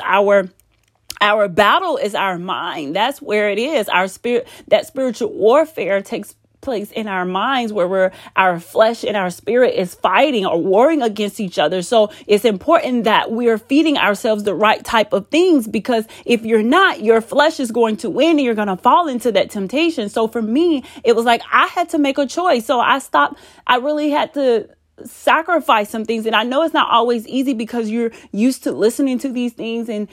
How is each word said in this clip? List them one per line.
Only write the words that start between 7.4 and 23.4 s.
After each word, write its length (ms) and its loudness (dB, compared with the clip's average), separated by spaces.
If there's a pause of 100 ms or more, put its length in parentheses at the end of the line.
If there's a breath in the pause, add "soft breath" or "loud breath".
where 160 0
we're, 200 2 (280 loud breath)
our 200 2
flesh 460 0
and 140 -4
our 120 -2
spirit 460 0
is 200 -4
fighting 500 2
or 120 -2
warring 440 2
against 400 -4
each 180 -6
other. 220 0
So 280 2 (160 loud breath)
it's 200 2
important 580 0
that 280 2
we 180 0
are 80 2
feeding 400 0
ourselves 460 0
the 120 -2
right 260 2
type 300 0
of 160 -2
things, 400 2
because 380 -2 (200 loud breath)
if 200 0
you're 180 2
not, 380 2
your 180 4
flesh 400 0
is 100 -4
going 280 0
to 120 -8
win 280 2
and 40 2
you're 140 0
gonna 220 -2
fall 320 2
into 240 -4
that 160 0
temptation. 580 -4
So 220 -2
for 120 -6
me, 440 0 (180 loud breath)
it 140 2
was 80 -2
like, 160 2 (100)
I 160 4
had 220 -4
to 80 -2
make 200 0
a 80 0
choice. 400 -2
So 140 0
I 200 2
stopped, 420 -2 (260 loud breath)